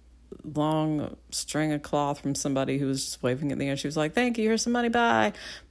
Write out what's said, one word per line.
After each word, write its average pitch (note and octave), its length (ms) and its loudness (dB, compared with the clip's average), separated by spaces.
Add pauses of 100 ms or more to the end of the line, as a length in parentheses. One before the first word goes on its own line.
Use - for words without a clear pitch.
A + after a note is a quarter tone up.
(540)
long D#3 640 0 (160)
string D#3 400 -2
of D3 100 -2
cloth D3 380 0
from C#3 160 -2
somebody C3+ 420 0
who C#3+ 80 0
was C3+ 180 0
just - 200 -8
waving C3+ 260 0
it C3+ 40 -2
in - 60 -4
the C#3 80 0
air. C#3 100 -2
She D3 100 -4
was D3+ 100 -2
like, D#3 160 0
"Thank A#3+ 240 2
you, A3 80 2
here's A3 160 2
some A#3+ 120 0
money, A#3+ 160 2
bye," A#3 440 4 (380)